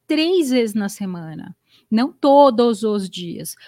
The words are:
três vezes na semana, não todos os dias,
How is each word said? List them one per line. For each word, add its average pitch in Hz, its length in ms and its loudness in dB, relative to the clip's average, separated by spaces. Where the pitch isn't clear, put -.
três 320 420 0
vezes 233 240 0
na 202 140 -4
semana, 175 640 -12
não 240 200 0
todos 240 720 4
os 208 260 -2
dias, 170 460 -12